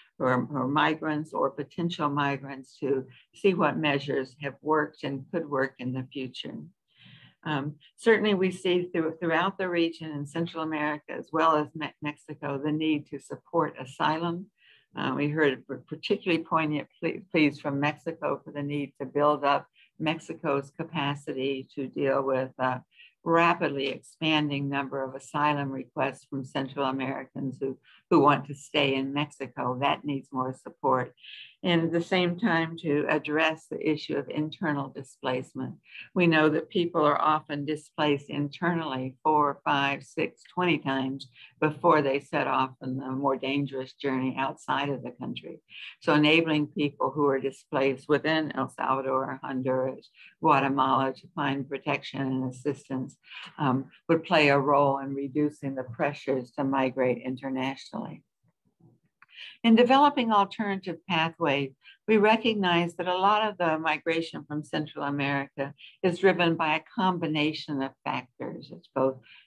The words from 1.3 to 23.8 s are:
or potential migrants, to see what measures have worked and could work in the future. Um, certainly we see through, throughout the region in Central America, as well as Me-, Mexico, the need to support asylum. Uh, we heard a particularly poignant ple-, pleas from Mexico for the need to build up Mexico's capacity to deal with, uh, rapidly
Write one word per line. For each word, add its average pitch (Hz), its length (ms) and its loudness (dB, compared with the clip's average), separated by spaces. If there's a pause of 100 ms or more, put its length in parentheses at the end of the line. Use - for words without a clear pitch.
or 135 180 0
potential 165 600 -4
migrants, 139 680 -4
to 131 280 0 (280)
see 196 200 4
what 165 240 2
measures 139 640 -2
have 139 200 -8
worked 151 440 0
and 135 260 -6
could 165 180 -4
work 135 300 -2
in 127 140 -6
the 127 180 -6
future. - 460 -10 (880)
Um, 147 300 -4 (200)
certainly 214 380 4
we 185 180 2
see 180 400 0
through, 160 300 -2
throughout 170 360 0
the 185 120 -2
region 165 420 -2
in 147 160 -6
Central 165 360 -4
America, 151 540 -4
as - 140 -10
well 160 240 4
as 151 180 0
Me-, 151 280 -8
Mexico, 147 600 -8
the 151 120 -2
need 156 380 0
to 143 80 -10
support - 600 -4
asylum. 160 680 -2 (500)
Uh, 135 180 -2
we 143 140 0
heard 147 400 2
a 135 60 -8
particularly 165 680 -2
poignant 151 460 -2 (100)
ple-, - 220 -4 (100)
pleas 151 300 2
from 139 180 -2
Mexico 151 640 -2
for - 80 -14
the 147 120 -6
need 143 360 -4
to 139 60 -6
build 143 400 2
up 143 200 2 (320)
Mexico's 156 800 -4
capacity 139 960 -4
to 135 120 -6
deal 135 340 0
with, 131 280 -2 (100)
uh, 127 200 -2 (460)
rapidly 151 640 2